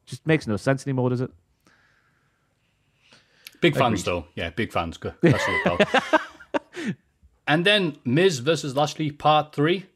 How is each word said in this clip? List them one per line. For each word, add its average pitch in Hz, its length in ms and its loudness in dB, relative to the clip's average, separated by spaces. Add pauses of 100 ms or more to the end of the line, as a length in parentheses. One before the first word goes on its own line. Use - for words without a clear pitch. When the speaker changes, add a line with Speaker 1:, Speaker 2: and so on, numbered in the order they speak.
Speaker 1:
Just - 220 -14
makes 156 220 0
no 104 80 0
sense 135 280 -2
anymore, 127 260 -2
does 127 100 -2
it? 127 100 -6 (2250)
Speaker 2:
Big 156 160 2
fans, 117 260 2
Speaker 3:
Agreed. 92 100 -2
Speaker 2:
though. 87 220 -4
Yeah, 87 160 -6
big 104 220 -4
fans. 82 240 -4
Good. - 240 -10
That's 147 260 4
what 175 340 -2
it's - 140 2
about. - 1080 -4
<laughs> - 40 -20 (420)
And 156 180 0
then 196 400 2
Miz 147 360 2
versus 147 360 -2
Lashley 147 340 -2
Part 147 440 2
Three, 175 420 0